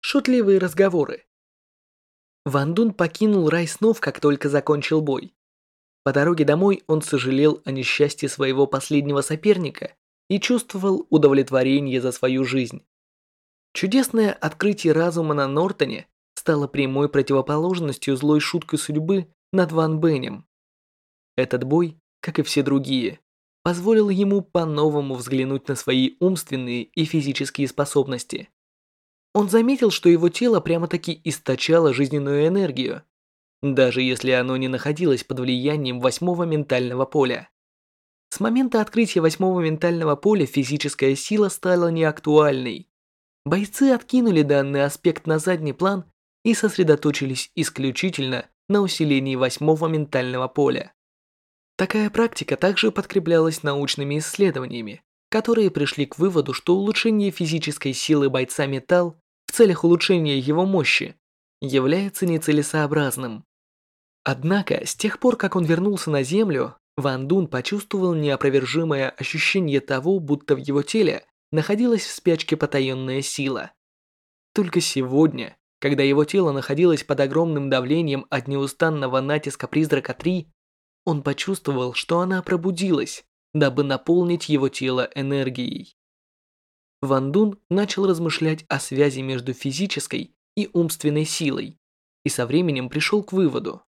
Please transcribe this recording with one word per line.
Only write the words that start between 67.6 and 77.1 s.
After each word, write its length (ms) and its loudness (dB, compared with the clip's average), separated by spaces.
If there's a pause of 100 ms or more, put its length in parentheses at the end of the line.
неопровержимое 960 0
ощущение 720 0
того, 380 0
будто 360 0
в 40 -10
его 240 0
теле 420 0 (260)
находилась 540 0
в 60 -12
спячке 440 0
потаённая 680 -2
сила. 480 -6 (840)
Только 260 0
сегодня, 800 0 (220)
когда 240 0
его 200 4
тело 280 2
находилось 520 2
под 160 -2